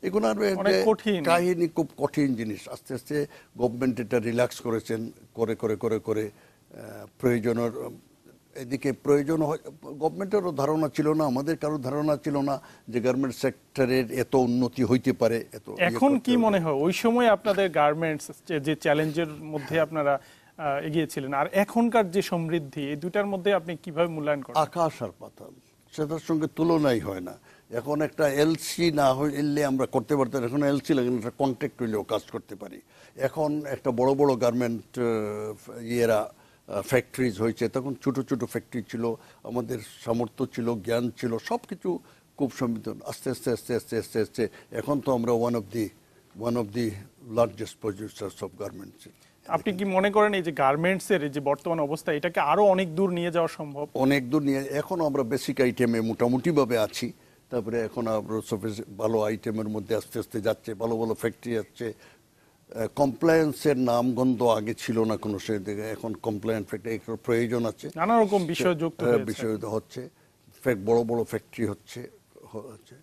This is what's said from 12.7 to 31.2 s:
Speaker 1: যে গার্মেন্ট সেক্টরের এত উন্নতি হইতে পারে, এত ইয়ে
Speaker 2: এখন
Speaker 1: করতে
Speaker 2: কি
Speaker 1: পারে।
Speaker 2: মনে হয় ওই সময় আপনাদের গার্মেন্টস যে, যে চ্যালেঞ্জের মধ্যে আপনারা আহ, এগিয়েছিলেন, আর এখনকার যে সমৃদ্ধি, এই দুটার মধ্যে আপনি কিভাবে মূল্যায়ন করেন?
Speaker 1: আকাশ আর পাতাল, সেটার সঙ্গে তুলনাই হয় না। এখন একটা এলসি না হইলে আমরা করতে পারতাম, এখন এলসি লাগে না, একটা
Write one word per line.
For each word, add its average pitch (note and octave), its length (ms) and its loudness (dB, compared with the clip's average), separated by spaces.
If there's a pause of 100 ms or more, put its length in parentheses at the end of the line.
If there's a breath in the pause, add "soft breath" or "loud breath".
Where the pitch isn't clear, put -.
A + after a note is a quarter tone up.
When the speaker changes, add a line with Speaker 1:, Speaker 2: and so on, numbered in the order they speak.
Speaker 1:
যে A2+ 120 0
গার্মেন্ট B2+ 360 0
সেক্টরের B2+ 760 0
এত B2+ 220 -2
উন্নতি B2 500 4
হইতে B2+ 280 4
পারে, A2+ 400 2
এত A2 160 -16
ইয়ে G#2+ 160 0
Speaker 2:
এখন A#3 240 4
Speaker 1:
করতে C#4 160 2
Speaker 2:
কি B3 60 0
Speaker 1:
পারে। B3 60 4
Speaker 2:
মনে G#3+ 240 4
হয় D#3+ 120 0
ওই D3+ 200 2
সময় A#3 360 4
আপনাদের G3 420 4
গার্মেন্টস D3+ 600 2 (180)
যে, D#3+ 120 0
যে D3+ 160 0
চ্যালেঞ্জের D#3 500 2
মধ্যে D3+ 540 -4
আপনারা D3 380 2 (380 soft breath)
আহ, D3 280 -2
এগিয়েছিলেন, D3+ 500 -2
আর C#3 180 0
এখনকার A3 580 2
যে F#3 120 0
সমৃদ্ধি, D#3 680 -4
এই D3 80 -4
দুটার F3+ 300 -2
মধ্যে G3 280 0
আপনি E3+ 220 -2
কিভাবে E3+ 320 -2
মূল্যায়ন D3 340 -2
করেন? B2+ 200 0
Speaker 1:
আকাশ D#3 400 0
আর A2 60 -6 (100)
পাতাল, - 320 -18 (420)
সেটার D#3 260 -4
সঙ্গে D#3+ 280 0 (100)
তুলনাই D3+ 440 4
হয় G2 200 -6
না। F2+ 180 -12 (320 soft breath)
এখন C#3 320 -2
একটা D3 260 0
এলসি D#3+ 640 2
না C#3+ 240 4
হইলে D3 500 0
আমরা C3 220 2
করতে C3+ 300 0
পারতাম, C3 280 0
এখন C3+ 180 0
এলসি C#3+ 320 2
লাগে B2 160 2
না, B2+ 60 0
একটা A#2 220 -4